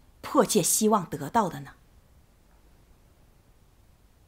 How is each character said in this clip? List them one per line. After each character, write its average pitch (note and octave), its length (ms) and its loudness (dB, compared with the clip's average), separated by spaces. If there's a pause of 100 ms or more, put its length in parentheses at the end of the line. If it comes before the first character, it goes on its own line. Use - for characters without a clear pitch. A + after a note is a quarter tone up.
(220)
迫 - 220 2
切 F#3+ 200 2
希 - 260 2
望 G#3 180 2
得 C#3 220 -10
到 G#3+ 180 0
的 C#3+ 140 -8
呢？ C#3 100 -18 (2500)